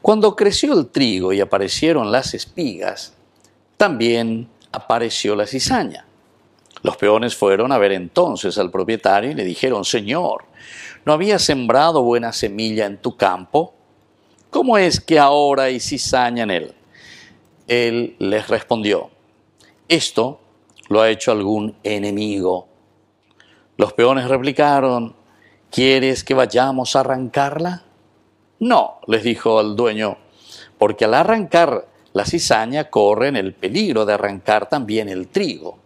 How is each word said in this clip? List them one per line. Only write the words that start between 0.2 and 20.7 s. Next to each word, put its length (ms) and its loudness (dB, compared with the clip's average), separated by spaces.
creció 420 2
el 120 2
trigo 440 0
y 80 2
aparecieron 680 0
las 240 0
espigas, 800 -8
también 720 0
apareció 640 -2
la 100 -2
cizaña. 600 -4
Los 140 -2
peones 400 0
fueron 340 2
a 80 2
ver 140 2
entonces 680 -2
al 140 -2
propietario 580 0
y 40 -8
le 100 -6
dijeron: 400 -2
"Señor, 640 -4
¿no 80 2
habías 300 2
sembrado 600 2
buena 300 0
semilla 540 -4
en 100 -8
tu 200 -8
campo? 580 -2
¿Cómo 260 2
es 240 2
que 200 2
ahora 440 4
hay 140 -2
cizaña 640 -2
en 80 -4
él?". 240 -4
Él 500 -2
les 300 -2
respondió: 600 -2
"Esto 540 -2